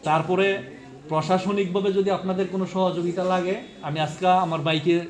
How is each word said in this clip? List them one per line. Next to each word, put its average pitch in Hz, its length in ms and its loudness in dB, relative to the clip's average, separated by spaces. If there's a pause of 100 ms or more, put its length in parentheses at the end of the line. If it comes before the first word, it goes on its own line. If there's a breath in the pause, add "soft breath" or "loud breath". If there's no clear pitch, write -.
তারপরে 190 600 2 (460)
প্রশাসনিকভাবে 185 840 0
যদি 196 180 2
আপনাদের 185 400 -2
কোনো 190 220 -2
সহযোগিতা 180 500 0
লাগে, 185 320 0 (260)
আমি 151 180 -4
আজকে 156 280 0
আমার 180 320 4
বাইকে 160 500 2